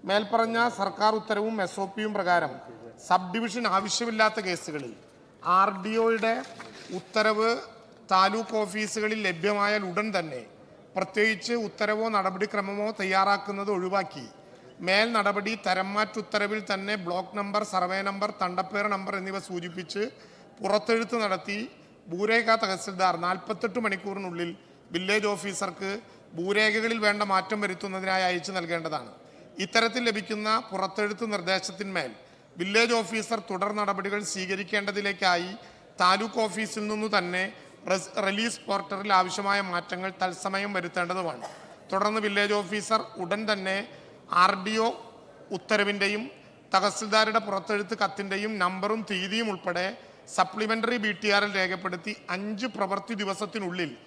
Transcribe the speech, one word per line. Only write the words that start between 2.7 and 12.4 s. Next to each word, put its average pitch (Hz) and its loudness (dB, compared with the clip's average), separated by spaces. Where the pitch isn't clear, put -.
സബ് 180 4
ഡിവിഷൻ 226 -2
ആവശ്യമില്ലാത്ത 220 2
കേസുകളിൽ 151 -6
ആർ 196 6
ഡി 214 -2
ഒയുടെ 226 4
ഉത്തരവ് 214 2
താലൂക്ക് 202 4
ഓഫീസുകളിൽ 214 -2
ലഭ്യമായാൽ 202 2
ഉടൻ 208 0
തന്നെ, 147 -4
പ്രത്യേകിച്ച് 208 0
ഉത്തരവോ 214 0
നടപടിക്രമമോ 196 0